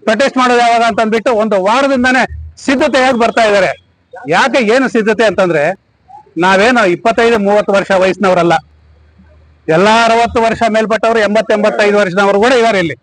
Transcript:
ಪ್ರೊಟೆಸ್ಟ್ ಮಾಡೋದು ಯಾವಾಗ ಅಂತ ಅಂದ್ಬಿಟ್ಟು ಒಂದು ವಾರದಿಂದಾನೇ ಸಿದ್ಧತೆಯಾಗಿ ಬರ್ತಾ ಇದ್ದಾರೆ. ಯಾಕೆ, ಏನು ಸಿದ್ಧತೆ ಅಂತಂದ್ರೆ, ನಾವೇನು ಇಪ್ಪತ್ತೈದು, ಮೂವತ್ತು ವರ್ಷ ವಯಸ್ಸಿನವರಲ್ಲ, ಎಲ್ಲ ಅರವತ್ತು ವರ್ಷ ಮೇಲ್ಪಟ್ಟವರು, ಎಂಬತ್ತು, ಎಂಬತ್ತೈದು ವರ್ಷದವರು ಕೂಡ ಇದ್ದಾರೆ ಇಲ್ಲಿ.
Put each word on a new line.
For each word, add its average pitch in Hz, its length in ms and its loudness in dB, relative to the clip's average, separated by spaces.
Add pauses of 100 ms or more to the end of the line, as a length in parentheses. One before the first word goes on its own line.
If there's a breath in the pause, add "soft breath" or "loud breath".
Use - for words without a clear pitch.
ಪ್ರೊಟೆಸ್ಟ್ 240 340 -2
ಮಾಡೋದು 247 220 2
ಯಾವಾಗ 233 240 2
ಅಂತ 226 180 -2
ಅಂದ್ಬಿಟ್ಟು 220 300 -2
ಒಂದು 208 320 0
ವಾರದಿಂದಾನೇ 254 640 0 (300)
ಸಿದ್ಧತೆಯಾಗಿ 269 640 0
ಬರ್ತಾ 226 240 0
ಇದ್ದಾರೆ. 196 400 0 (460)
ಯಾಕೆ, 240 340 0
ಏನು 233 260 0
ಸಿದ್ಧತೆ 220 360 0
ಅಂತಂದ್ರೆ, 175 500 0 (640)
ನಾವೇನು 196 480 2
ಇಪ್ಪತ್ತೈದು, 226 540 0
ಮೂವತ್ತು 202 320 0
ವರ್ಷ 196 200 0
ವಯಸ್ಸಿನವರಲ್ಲ, 185 640 0 (1120)
ಎಲ್ಲ 175 220 2 (160)
ಅರವತ್ತು 226 360 0
ವರ್ಷ 226 280 -2
ಮೇಲ್ಪಟ್ಟವರು, 220 500 -2
ಎಂಬತ್ತು, 208 340 0
ಎಂಬತ್ತೈದು 208 440 0
ವರ್ಷದವರು 202 440 0
ಕೂಡ 240 120 2
ಇದ್ದಾರೆ 226 260 2
ಇಲ್ಲಿ. 160 240 -4